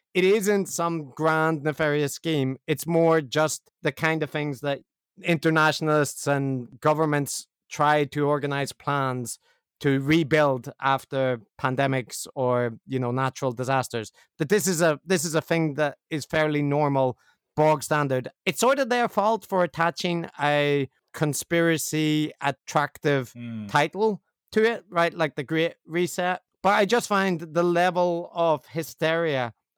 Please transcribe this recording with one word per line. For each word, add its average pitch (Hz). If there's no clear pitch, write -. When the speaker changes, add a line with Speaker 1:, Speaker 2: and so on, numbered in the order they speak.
Speaker 1:
it 185
isn't 196
some 165
grand 160
nefarious 147
scheme. 135
It's 151
more 165
just 147
the 147
kind 160
of 143
things 147
that 143
internationalists 156
and 135
governments 151
try 151
to 147
organize 143
plans 131
to 147
rebuild 143
after 135
pandemics 131
or, 123
you 131
know, 123
natural 131
disasters. 123
That 151
this 190
is 170
a, 156
this 165
is 160
a 160
thing 160
that 143
is 151
fairly 151
normal, 143
bog 151
standard. 135
It's -
sort 262
of 262
their 240
fault 214
for 185
attaching 170
a 147
conspiracy 156
attractive 143
Speaker 2:
Hmm. 117
Speaker 1:
title 185
to 220
it, 226
right? 170
Like 160
the 151
Great 160
Reset. 175
But 196
I 214
just 233
find 190
the 165
level 175
of 165
hysteria 160